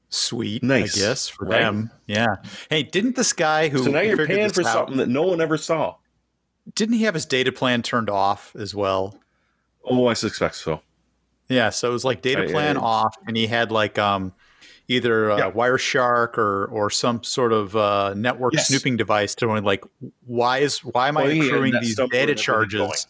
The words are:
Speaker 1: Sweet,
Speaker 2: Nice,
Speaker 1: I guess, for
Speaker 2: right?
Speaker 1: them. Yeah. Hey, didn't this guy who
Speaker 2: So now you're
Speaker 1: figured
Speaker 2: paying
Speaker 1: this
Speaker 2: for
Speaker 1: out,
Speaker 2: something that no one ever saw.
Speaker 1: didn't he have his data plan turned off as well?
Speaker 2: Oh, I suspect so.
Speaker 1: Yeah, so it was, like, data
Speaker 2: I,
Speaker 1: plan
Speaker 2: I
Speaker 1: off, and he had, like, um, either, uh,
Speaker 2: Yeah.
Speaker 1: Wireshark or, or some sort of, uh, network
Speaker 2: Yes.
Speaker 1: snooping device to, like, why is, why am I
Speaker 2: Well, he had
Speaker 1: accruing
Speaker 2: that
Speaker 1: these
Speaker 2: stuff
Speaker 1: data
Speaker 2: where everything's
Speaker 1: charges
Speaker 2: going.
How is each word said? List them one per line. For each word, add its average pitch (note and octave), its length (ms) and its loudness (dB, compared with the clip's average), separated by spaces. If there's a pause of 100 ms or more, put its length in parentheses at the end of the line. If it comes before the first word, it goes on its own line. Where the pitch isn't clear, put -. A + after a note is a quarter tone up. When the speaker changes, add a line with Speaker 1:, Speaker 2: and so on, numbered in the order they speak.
Speaker 1:
Sweet, A2+ 540 -4
Speaker 2:
Nice, A2 340 0
Speaker 1:
I - 40 0
guess, A#2 260 -2
for - 180 -10
Speaker 2:
right? A2+ 140 0
Speaker 1:
them. A2 320 -2 (160)
Yeah. G#2+ 280 0 (340)
Hey, D3+ 140 0
didn't A#3 320 -2
this - 180 0
guy D#3 360 2
who C3+ 140 0
Speaker 2:
So B2 80 2
now D3 100 0
you're G#3+ 160 0
Speaker 1:
figured F#3 120 0
Speaker 2:
paying G3 180 2
Speaker 1:
this F#3+ 60 -4
Speaker 2:
for F3 80 0
Speaker 1:
out, A#2+ 120 2
Speaker 2:
something C3 240 -2
that A#2+ 120 0
no C3+ 140 0
one F3 180 0
ever D#3 160 0
saw. D3 380 -4 (800)
Speaker 1:
didn't A3+ 200 0
he A3 80 2
have G#3+ 100 2
his D#3+ 120 -4
data B2+ 260 0
plan B2 300 0
turned A2 280 -2
off G2+ 480 0
as G2 180 -8
well? G2 420 -2 (680)
Speaker 2:
Oh, B2 220 4
I A2+ 60 4
suspect - 420 -2
so. D#2 260 -6 (680)
Speaker 1:
Yeah, A#2+ 200 4
so - 200 -2
it A#2+ 40 -2
was, A2+ 100 -4
like, B2 180 -2
data C3 220 0
Speaker 2:
I, E2 80 -4
Speaker 1:
plan D3 260 0
Speaker 2:
I B2+ 40 -4
Speaker 1:
off, A2 340 0 (100)
and A2+ 120 -4
he A2+ 100 0
had, A#2 240 0
like, G#2+ 260 0
um, G2+ 360 0 (560)
either, A2+ 420 2
uh, G#2 60 2
Speaker 2:
Yeah. G2 140 0
Speaker 1:
Wireshark A#2+ 840 2
or, G2+ 280 0
or G#2 240 -2
some A#2 340 -2
sort A#2 300 0
of, G2+ 220 0
uh, G2+ 380 2
network B2 400 -2
Speaker 2:
Yes. D3+ 140 0
Speaker 1:
snooping C3+ 300 0
device G#2 380 0
to, A#2+ 120 0 (140)
like, G2+ 240 0 (400)
why A#2+ 340 0
is, C#3+ 200 0
why B2 280 0
am D3 100 0
I C#3+ 60 0
Speaker 2:
Well, C#3 80 2
he D#3 80 2
had D3 80 2
Speaker 1:
accruing C3+ 260 2
Speaker 2:
that A#2 80 2
Speaker 1:
these A#2 120 0
Speaker 2:
stuff B2 160 0
Speaker 1:
data B2 80 0
Speaker 2:
where C3 60 2
everything's C#3+ 200 0
Speaker 1:
charges A2 360 0
Speaker 2:
going. D#2+ 140 -2 (160)